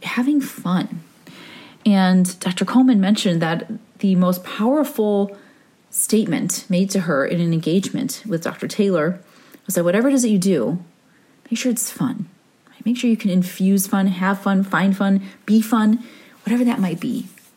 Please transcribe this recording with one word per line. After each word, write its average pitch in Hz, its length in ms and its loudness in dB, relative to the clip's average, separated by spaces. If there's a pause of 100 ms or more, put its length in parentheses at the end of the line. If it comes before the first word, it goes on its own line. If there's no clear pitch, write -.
having 269 380 0
fun. - 640 -4 (840)
And 185 560 4
Doctor 180 240 -2
Coleman 247 360 4
mentioned 190 420 2
that 165 280 -2 (280)
the 190 180 2
most 180 260 2
powerful 214 960 -2 (540)
statement - 800 -2
made 190 220 0
to 196 100 0
her 160 240 0
in 170 160 -2
an 170 120 0
engagement 165 720 -2
with 170 160 -4
Doctor - 240 -8
Taylor 180 540 0 (460)
was 185 80 -6
that 175 100 0
whatever 202 240 2
it 277 60 2
is 254 80 2
that 233 80 0
you 208 80 4
do, 170 440 0 (680)
make 226 80 -2
sure 254 120 -2
it's - 200 -4
fun. - 380 -6 (400)
Right? - 160 -20
Make 240 120 0
sure 240 140 0
you 220 60 4
can 208 140 -2
infuse 185 560 0
fun, 196 220 0
have 190 320 -2
fun, 196 240 0
find 190 320 0
fun, 196 260 0 (220)
be 220 160 4
fun, 214 420 2 (420)
whatever 247 200 0
that 240 160 0
might 170 180 -2
be. - 280 -6 (300)